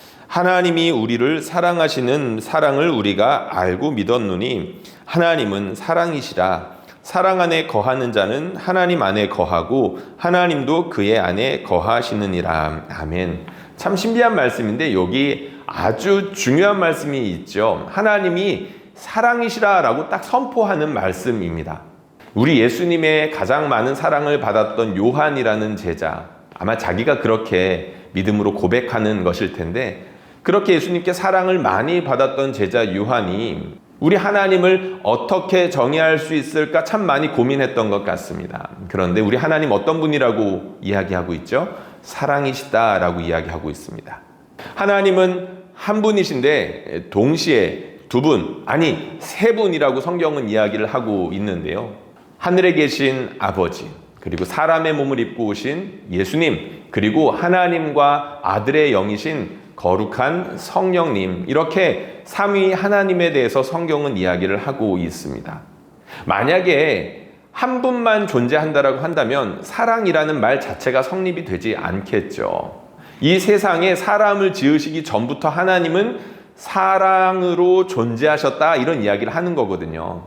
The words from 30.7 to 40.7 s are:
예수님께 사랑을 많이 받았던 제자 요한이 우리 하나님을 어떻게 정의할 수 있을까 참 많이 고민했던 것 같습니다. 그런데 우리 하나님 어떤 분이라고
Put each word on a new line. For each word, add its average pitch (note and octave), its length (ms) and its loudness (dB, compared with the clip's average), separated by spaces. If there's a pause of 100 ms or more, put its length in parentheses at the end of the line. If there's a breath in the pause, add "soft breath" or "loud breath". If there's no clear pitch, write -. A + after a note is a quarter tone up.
예수님께 F3 360 -2
사랑을 F#3 460 0
많이 D3 460 0
받았던 C3+ 500 0
제자 G#2 420 0
요한이 G2+ 840 -4 (180)
우리 E3 160 4
하나님을 F#3+ 880 2
어떻게 F3 640 2
정의할 D3+ 500 2
수 D#3 160 -4
있을까 D3+ 480 0
참 G#3 220 -2
많이 D3 260 0
고민했던 B2 580 2
것 G2+ 160 0
같습니다. - 640 -6 (180)
그런데 F#2 320 0
우리 A2 160 2
하나님 D3+ 360 2
어떤 D#3 280 2
분이라고 A2+ 800 0